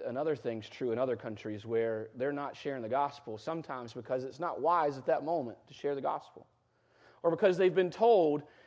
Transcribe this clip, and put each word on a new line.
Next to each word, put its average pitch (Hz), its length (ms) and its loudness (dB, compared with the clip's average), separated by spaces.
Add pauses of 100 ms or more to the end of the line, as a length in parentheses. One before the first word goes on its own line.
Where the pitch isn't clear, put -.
another 143 280 -2
thing's 113 320 -6
true - 240 -4
in 113 60 -2
other 127 180 0
countries 107 520 -10
where 113 480 -2
they're 131 160 -4
not 143 240 -8
sharing 139 260 -8
the 110 80 -8
gospel 135 480 -4
sometimes 135 560 -8
because 127 300 -4
it's 135 160 -12
not 160 200 -4
wise 151 380 2
at 127 80 -14
that 147 180 2
moment 147 340 -4 (100)
to 147 80 -20
share 143 180 -4
the 139 80 -6
gospel. - 460 -8 (760)
Or 170 80 2
because 180 280 4
they've 185 160 6
been 180 180 2
told, 170 520 6 (240)